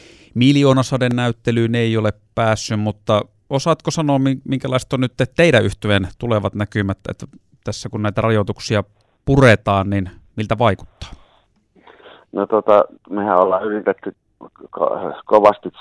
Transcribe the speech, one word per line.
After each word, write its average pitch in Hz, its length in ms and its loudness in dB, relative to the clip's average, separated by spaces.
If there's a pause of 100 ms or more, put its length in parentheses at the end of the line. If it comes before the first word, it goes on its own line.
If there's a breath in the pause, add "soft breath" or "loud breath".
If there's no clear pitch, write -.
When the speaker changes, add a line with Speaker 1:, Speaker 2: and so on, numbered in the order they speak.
(340 loud breath)
Speaker 1:
Miljoona 131 500 4
sadenäyttelyyn 120 920 -2
ei 113 220 0
ole 107 160 0 (220)
päässyt, 110 440 -2
mutta 104 420 -2 (280)
osaatko 156 420 -2
sanoa, 147 280 -2
min-, 135 280 -2
minkälaiset 131 460 -6
on 131 80 -2
nyt 123 160 -4
te-, 127 80 0 (100)
teidän 139 300 4
yhtyeen 101 420 -2 (120)
tulevat 107 360 -2
näkymät, 101 420 -4 (120)
että - 160 -12 (380)
tässä - 260 -10
kun 107 120 -8
näitä 104 200 -4
rajoituksia 107 640 -2 (420)
puretaan, 107 640 4
niin 98 200 -4 (260)
miltä 110 220 -4
vaikuttaa? - 520 -4 (1200 loud breath)
Speaker 2:
No 98 160 -2
tota, 104 360 4 (260)
mehän 101 300 0
ollaan 92 240 2
yritetty 104 520 -6 (280)
ko-, - 840 -6
kovasti 104 440 2 (120)